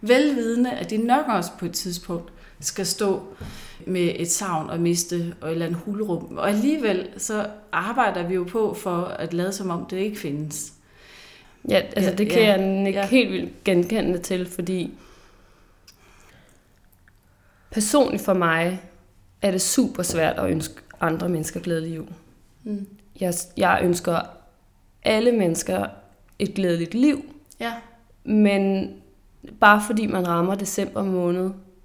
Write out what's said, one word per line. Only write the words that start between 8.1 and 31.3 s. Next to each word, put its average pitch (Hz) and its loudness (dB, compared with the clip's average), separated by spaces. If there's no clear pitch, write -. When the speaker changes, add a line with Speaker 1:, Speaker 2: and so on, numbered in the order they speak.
Speaker 1:
vi 180 -2
jo 185 0
på 208 0
for 175 -2
at 175 -6
lade 180 0
som 196 -6
om, 170 -4
det 185 -8
ikke 208 -4
findes. 147 -6
Speaker 2:
Ja, 208 4
altså, 190 2
Speaker 1:
Ja, 180 -2
Speaker 2:
det 208 0
kan 233 4
Speaker 1:
ja, 220 6
Speaker 2:
jeg 190 2
nikke 196 0
Speaker 1:
ja. 202 0
Speaker 2:
helt 226 4
vildt 175 -6
genkendende 175 2
til, 180 -4
fordi 180 -4
personligt 214 2
for 196 2
mig 170 2
er 202 2
det 185 0
super - 0
svært 165 0
at 185 0
ønske 160 -2
andre 170 0
mennesker 160 -2
glædelig 165 -4
jul. 160 -10
Speaker 1:
Mm. 202 -6
Speaker 2:
Jeg, 180 0
jeg 185 4
ønsker 175 0
alle 220 4
mennesker 185 0
et 202 -2
glædeligt 170 -2
liv, 269 2
Speaker 1:
Ja. 233 -6
Speaker 2:
men 196 4
bare 208 8
fordi 220 0
man 180 0
rammer 175 2
december 196 -4
måned 185 0